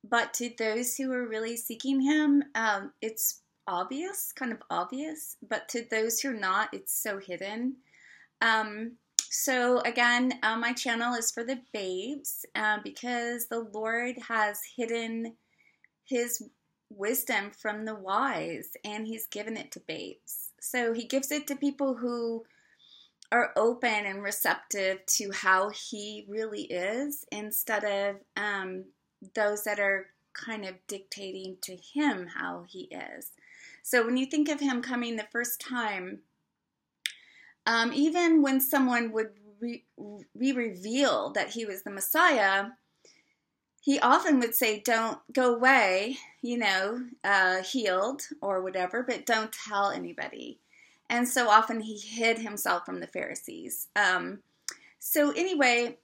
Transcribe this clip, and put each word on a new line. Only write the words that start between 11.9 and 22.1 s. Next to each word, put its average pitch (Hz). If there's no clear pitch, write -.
uh, 214
because 240
the 233
Lord 226
has 208
hidden 226
his 240
wisdom 208
from 214
the 214
wise, 190
and 214
he's 220
given 214
it -
to -
babes. -
So 240
he 233
gives 262
it 294
to 285
people 277
who 233